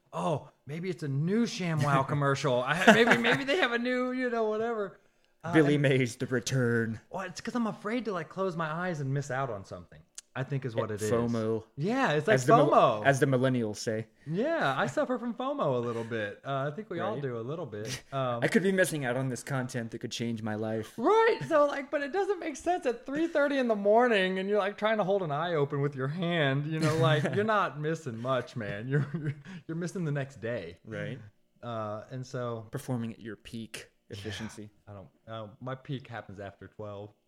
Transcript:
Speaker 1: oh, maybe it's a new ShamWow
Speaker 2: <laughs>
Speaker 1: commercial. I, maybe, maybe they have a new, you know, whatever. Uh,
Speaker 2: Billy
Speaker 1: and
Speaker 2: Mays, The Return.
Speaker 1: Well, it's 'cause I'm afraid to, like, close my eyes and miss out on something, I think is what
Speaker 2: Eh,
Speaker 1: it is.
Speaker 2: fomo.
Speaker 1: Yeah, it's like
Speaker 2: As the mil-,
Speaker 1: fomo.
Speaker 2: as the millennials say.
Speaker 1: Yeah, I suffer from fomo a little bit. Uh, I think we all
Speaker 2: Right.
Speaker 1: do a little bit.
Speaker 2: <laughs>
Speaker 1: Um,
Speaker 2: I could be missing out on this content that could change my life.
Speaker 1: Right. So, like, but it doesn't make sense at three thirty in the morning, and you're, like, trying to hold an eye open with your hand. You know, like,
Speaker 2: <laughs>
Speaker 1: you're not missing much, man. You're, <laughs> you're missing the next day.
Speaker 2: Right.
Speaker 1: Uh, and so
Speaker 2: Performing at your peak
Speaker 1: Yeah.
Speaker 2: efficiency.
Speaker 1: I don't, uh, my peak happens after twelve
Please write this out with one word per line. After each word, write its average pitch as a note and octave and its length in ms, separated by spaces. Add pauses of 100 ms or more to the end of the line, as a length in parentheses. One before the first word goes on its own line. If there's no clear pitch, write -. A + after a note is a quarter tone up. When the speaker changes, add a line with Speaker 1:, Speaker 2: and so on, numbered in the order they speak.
(140)
Speaker 1:
oh, E3 360 (180)
maybe E3+ 220
it's - 140
a D3+ 40
new E3+ 380
ShamWow D3 640
Speaker 2:
<laughs> D3 60
Speaker 1:
commercial. C#3 480
I, D3+ 220 (100)
maybe, A#3+ 240
maybe A#3+ 280
they C#4 120
have C4 140
a A#3 80
new, B3+ 320
you B3+ 180
know, A#3 200
whatever. G#3+ 500 (460)
Uh, - 80
Speaker 2:
Billy D3 220
Speaker 1:
and C#3+ 80
Speaker 2:
Mays, C3 340
The C3 100
Return. A#2 720 (100)
Speaker 1:
Well, F#3 140
it's F3+ 180
'cause A#3 140
I'm A#3 120
afraid G#3 380
to, A3 60
like, E3+ 180
close F#3 280
my E3 120
eyes E3+ 300
and C3+ 140
miss C#3 180
out C3 180
on G2+ 140
something, F#2 380 (340)
I C3 80
think C#3 220
is A2+ 100
what A2+ 160
Speaker 2:
Eh, G#2+ 40
Speaker 1:
it G2+ 60
is. G#2+ 100
Speaker 2:
fomo. A2+ 520 (140)
Speaker 1:
Yeah, G#3+ 340
it's D3+ 160
like A3 80
Speaker 2:
As B2 100
the A3 120
mil-, C4+ 120
Speaker 1:
fomo. B2+ 360
Speaker 2:
as C#3 160
the D3+ 40
millennials B2+ 520
say. A2+ 300 (200)
Speaker 1:
Yeah, G3 500
I F#3+ 100
suffer B3+ 300
from A#3 160
fomo B3+ 440
a - 20
little A#2 240
bit. A2 420
Uh, C3+ 260
I D3 40
think G#3+ 140
we F3 100
all G3 140
Speaker 2:
Right. C#3+ 80
Speaker 1:
do B2+ 160
a A2+ 40
little D3 240
bit. A2 420
Speaker 2:
<laughs> - 40
Speaker 1:
Um, B2+ 320
Speaker 2:
I - 40
could - 160
be G3 80
missing E3+ 340
out A#2+ 120
on C3 120
this A#2+ 140
content B2 480
that A#2 80
could B2 120
change A#2 320
my G#2+ 120
life. A2 420
Speaker 1:
Right. A4 500
So, D4 200
like, C#4+ 220
but D4 120
it C#4 100
doesn't F#4 280
make D#4+ 180
sense F4 280
at A#3+ 200
three D4+ 220
thirty C#4+ 320
in B3+ 100
the A3 60
morning, G3+ 640
and F#3+ 100
you're, G#3 100
like, G3+ 180
trying G#3+ 200
to G#3 80
hold G3 180
an D#3 80
eye E3 240
open C#3+ 260
with C#3+ 140
your C3 140
hand. D3+ 580
You D#3+ 120
know, D#3 180
like, D#3 260
Speaker 2:
<laughs> D3+ 120
Speaker 1:
you're G3+ 100
not F3+ 340
missing D3+ 420
much, B2+ 360
man. G#2 320
You're, C#3+ 240
<laughs> D#3+ 540
you're E3 100
missing F3+ 280
the C#3+ 60
next C#3 300
day. G#2+ 440
Speaker 2:
Right. G2+ 320 (460)
Speaker 1:
Uh, A2 380 (100)
and B2+ 160
so A#2 440
Speaker 2:
Performing A#2 420
at - 60
your G#2+ 160
peak - 540 (200)
Speaker 1:
Yeah. G#2+ 80
Speaker 2:
efficiency. G#2+ 520 (180)
Speaker 1:
I G#2 60
don't, G2 140 (200)
uh, A2 200 (140)
my C3 140
peak C3+ 320
happens G#2 320
after F#2+ 280
twelve G#2 440 (160)